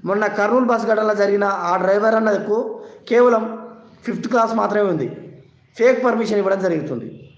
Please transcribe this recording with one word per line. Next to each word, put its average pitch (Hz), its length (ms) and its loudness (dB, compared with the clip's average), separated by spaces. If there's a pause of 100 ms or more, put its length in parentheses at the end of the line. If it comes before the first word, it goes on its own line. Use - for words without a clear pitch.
మొన్న 202 220 -2
కర్నూలు 208 380 0
బస్ 226 220 0
ఘటనలో 214 280 0
జరిగిన 202 300 2
ఆ 180 320 -2
డ్రైవర్ 202 380 2
అన్నదకు 214 420 0 (520)
కేవలం 233 340 4 (640)
ఫిఫ్త్ - 240 -6
క్లాస్ 226 260 0
మాత్రమే 208 380 0
ఉంది. 143 160 -2 (680)
ఫేక్ 247 280 2
పర్మిషన్ 220 340 0
ఇవ్వడం 196 280 0
జరుగుతుంది. 147 420 -4 (300)